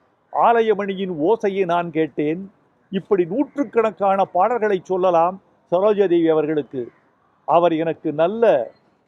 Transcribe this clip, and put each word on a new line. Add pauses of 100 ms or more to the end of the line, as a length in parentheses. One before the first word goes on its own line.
(320)
ஆலயமணியின்
ஓசையை
நான்
கேட்டேன். (380)
இப்படி
நூற்றுக்கணக்கான
பாடல்களை
சொல்லலாம் (300)
சரோஜாதேவி
அவர்களுக்கு. (540)
அவர்
எனக்கு
நல்ல (360)